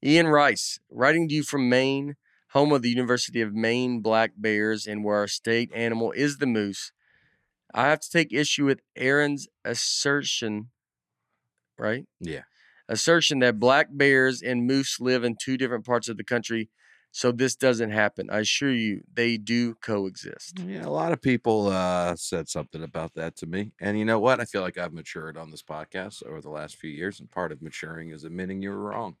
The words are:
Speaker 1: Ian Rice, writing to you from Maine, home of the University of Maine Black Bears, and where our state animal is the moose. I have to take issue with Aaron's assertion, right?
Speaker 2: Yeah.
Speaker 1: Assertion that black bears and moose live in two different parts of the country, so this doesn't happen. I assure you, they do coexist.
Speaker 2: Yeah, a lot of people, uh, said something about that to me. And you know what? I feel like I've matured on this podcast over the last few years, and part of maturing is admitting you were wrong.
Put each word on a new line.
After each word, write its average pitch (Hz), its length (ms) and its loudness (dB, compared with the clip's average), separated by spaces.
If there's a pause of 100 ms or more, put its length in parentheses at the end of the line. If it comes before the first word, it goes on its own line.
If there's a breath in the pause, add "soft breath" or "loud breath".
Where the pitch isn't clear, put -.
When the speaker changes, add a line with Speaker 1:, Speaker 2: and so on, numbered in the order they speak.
Speaker 1:
Ian 160 260 6
Rice, 147 520 4 (100)
writing 156 380 2
to 147 60 -2
you 151 80 0
from 135 260 0
Maine, 135 480 2 (340)
home 147 220 4
of 135 100 4
the 120 80 0
University 123 520 0
of 107 120 -2
Maine 120 460 0
Black 110 360 2
Bears, 107 500 0
and 107 180 -6
where 104 120 2
our 104 120 0
state 117 460 0
animal 113 380 0
is 139 260 -2
the 139 80 0
moose. 104 460 -2 (800)
I 123 160 2
have 151 120 2
to - 100 -12
take 165 220 2
issue 147 320 0
with 135 160 2 (160)
Aaron's 143 500 0 (180)
assertion, 120 1040 -2 (1080)
right? 113 260 -2 (140)
Speaker 2:
Yeah. 76 240 -8 (460 soft breath)
Speaker 1:
Assertion 156 520 2
that 120 200 4
black 135 320 6
bears 135 500 4
and 120 240 0
moose 135 320 0
live 123 240 2
in 117 180 0
two 131 160 -2
different 123 300 -2
parts 120 220 0
of 113 80 -6
the 107 80 -10
country, 113 440 -2 (440 soft breath)
so - 180 2
this 123 240 2
doesn't 117 380 2
happen. 104 360 0
I 104 120 -2
assure 135 320 0
you, 110 300 0 (120)
they 117 220 2
do 113 400 0
coexist. 101 840 -6
Speaker 2:
Yeah, 180 260 -10
a 151 60 -6
lot 160 220 -2
of 143 100 -8
people, 113 460 2
uh, 90 480 0
said 82 320 -6
something 78 340 -8
about 80 320 -10
that 82 220 -8
to - 100 -12
me. 98 240 -6 (100)
And 101 160 -2
you 107 80 0
know 113 140 2
what? 117 220 4
I 117 60 -4
feel 98 160 -4
like 92 140 -6
I've 87 160 -6
matured 80 440 -12
on 80 160 -16
this 76 100 -18
podcast 90 640 -12
over 78 140 -12
the 73 100 -16
last 76 240 -10
few 80 160 -12
years, 85 300 -8
and 64 100 -20
part 85 220 -4
of 73 100 -16
maturing 82 480 -12
is 76 140 -16
admitting 92 380 -8
you 98 80 -6
were 101 100 -8 (100)
wrong. 104 300 -8